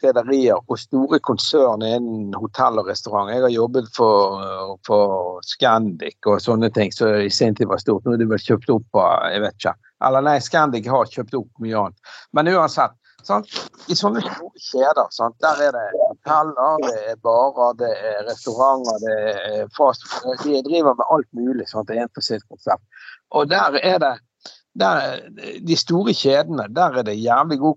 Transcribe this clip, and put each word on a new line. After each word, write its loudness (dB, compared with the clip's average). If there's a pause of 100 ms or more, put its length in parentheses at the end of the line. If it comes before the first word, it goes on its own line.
rederier 4
og -6
store 0
konsern 2
innen -4
hotell -2
og -6
restaurant, -8
jeg -2
har 2
jobbet 0
for, 0
for 0
Scandic 0
og 2
sånne 2
ting, 0
så 2
i -2
sin 2
tid 0
var -2
stort, 0
nå 0
er 0
det 2
vel -2
kjøpt 0
opp 2
av, 2
jeg -2
vet -8
ikke. -4 (300)
Eller 2
nei, 4
Scandic 0
har 2
kjøpt -10
opp -6 (100)
mye -2
annet. -16 (140)
Men 2
uansett, 2 (320)
sant? -2 (420)
I 0
sånne 0
store -12
kjeder, 2
sant? -4
Der 2
er 2
det -4 (100)
hoteller, 0
det -2 (160)
er -6
barer, 2
det -2
er -4
restauranter, 0
det -2 (180)
er -6 (100)
fast 0
food. -8
De 0
driver 2
med -2
alt 2
mulig, -4
sant? -8
Det -4
er -2
en -14
for -8
sitt -6
konsept. -4 (500)
Og 2
der 2
er 2
det, 0 (640)
der, 0 (500)
de 2
store 0
kjedene, 0
der 2
er 0
det -4
jævlig 2
god 2